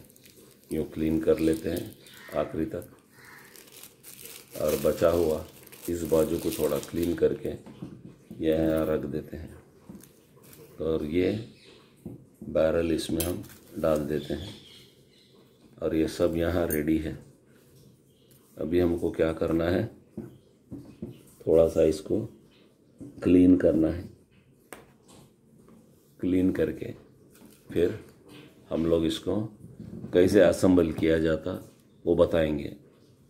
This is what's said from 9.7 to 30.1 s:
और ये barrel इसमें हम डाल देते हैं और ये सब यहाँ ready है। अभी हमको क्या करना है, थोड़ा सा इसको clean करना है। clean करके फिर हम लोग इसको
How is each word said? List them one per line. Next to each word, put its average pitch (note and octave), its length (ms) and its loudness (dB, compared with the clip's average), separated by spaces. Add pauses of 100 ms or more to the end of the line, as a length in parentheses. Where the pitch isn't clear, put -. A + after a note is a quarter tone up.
और D#2+ 240 -2
ये F2+ 240 2 (1160)
barrel D#2+ 460 2
इसमें D#2+ 300 -2
हम F2 200 -6 (360)
डाल D#2 280 0
देते D2 280 -4
हैं - 200 -12 (1300)
और D#2+ 120 -2
ये D#2 160 2
सब E2+ 260 0
यहाँ E2+ 300 0
ready D#2 320 2
है। D#2 180 -6 (1400)
अभी E2 240 0
हमको E2+ 300 2
क्या E2 240 0
करना E2 320 0
है, F#2+ 180 2 (1600)
थोड़ा E2 280 6
सा D#2+ 160 2
इसको D#2+ 360 0 (1000)
clean F2+ 360 6
करना D#2+ 320 2
है। E2+ 140 -4 (2250)
clean F2+ 320 2
करके - 400 -4 (800)
फिर - 260 0 (720)
हम D#2+ 160 -2
लोग E2 200 2
इसको F#2+ 340 -4 (720)